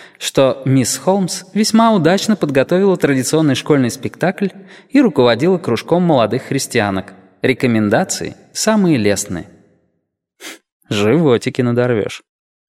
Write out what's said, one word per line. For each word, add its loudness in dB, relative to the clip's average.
что 0
мисс 0
Холмс -2
весьма 2
удачно 2
подготовила 0
традиционный 0
школьный 0
спектакль -6
и 4
руководила 2
кружком -2
молодых 2
христианок. -4
Рекомендации 0
самые 0
лестные». -4
Животики 2
надорвешь. -2